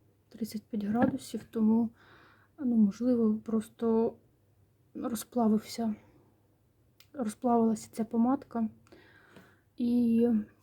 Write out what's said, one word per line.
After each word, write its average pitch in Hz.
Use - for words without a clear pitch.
тридцять -
п'ять 208
градусів, 240
тому, 226
ну, 247
можливо, 220
просто 226
розплавився, 220
розплавилася 226
ця 220
помадка. 233
І 240